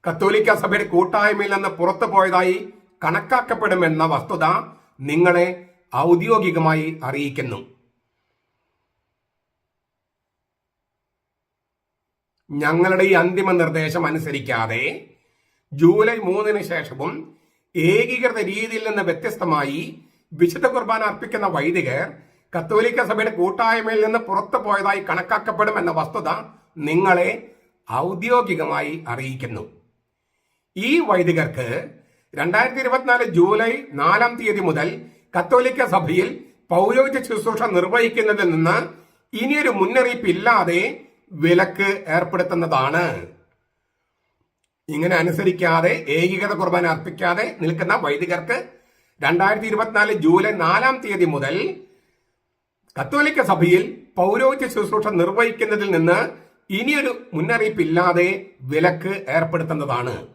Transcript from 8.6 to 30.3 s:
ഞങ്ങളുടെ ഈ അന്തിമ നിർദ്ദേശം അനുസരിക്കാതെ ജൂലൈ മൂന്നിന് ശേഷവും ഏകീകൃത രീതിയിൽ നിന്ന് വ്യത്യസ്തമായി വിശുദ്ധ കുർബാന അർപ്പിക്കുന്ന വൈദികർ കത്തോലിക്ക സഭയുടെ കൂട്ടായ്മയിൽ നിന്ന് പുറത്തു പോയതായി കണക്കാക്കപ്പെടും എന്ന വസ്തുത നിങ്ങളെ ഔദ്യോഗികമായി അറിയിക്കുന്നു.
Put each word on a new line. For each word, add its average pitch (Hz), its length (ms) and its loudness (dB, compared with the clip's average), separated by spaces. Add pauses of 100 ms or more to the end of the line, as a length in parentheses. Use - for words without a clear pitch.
ഞങ്ങളുടെ 170 540 2
ഈ 190 80 4
അന്തിമ 175 380 4
നിർദ്ദേശം 160 560 0
അനുസരിക്കാതെ 131 1000 -4 (680)
ജൂലൈ 202 440 6
മൂന്നിന് 208 460 -2
ശേഷവും 156 720 -8 (400)
ഏകീകൃത 233 640 2
രീതിയിൽ 214 500 -4
നിന്ന് 202 140 -2
വ്യത്യസ്തമായി 165 1000 -4 (320)
വിശുദ്ധ 170 340 0
കുർബാന 226 360 -2
അർപ്പിക്കുന്ന 214 440 -4
വൈദികർ 160 680 -2 (460)
കത്തോലിക്ക 220 440 0
സഭയുടെ 220 280 -2
കൂട്ടായ്മയിൽ 220 760 0
നിന്ന് 220 140 0
പുറത്തു 196 380 -2
പോയതായി 196 540 0
കണക്കാക്കപ്പെടും 208 680 -2
എന്ന 170 120 0
വസ്തുത 151 380 -4 (500)
നിങ്ങളെ 180 760 0 (380)
ഔദ്യോഗികമായി 160 1160 -2
അറിയിക്കുന്നു. 120 640 -10 (1040)